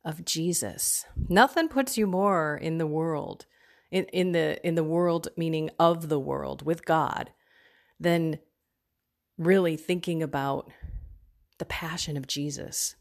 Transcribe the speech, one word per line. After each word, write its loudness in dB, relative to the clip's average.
of -8
Jesus. -2
Nothing 6
puts 0
you 4
more 2
in -2
the 0
world, -2
in, 0
in 0
the, 0
in 2
the 2
world, 2
meaning 0
of 4
the 2
world, -6
with 0
God, 0
than 0
really 4
thinking -2
about -2
the -8
passion -6
of -6
Jesus -6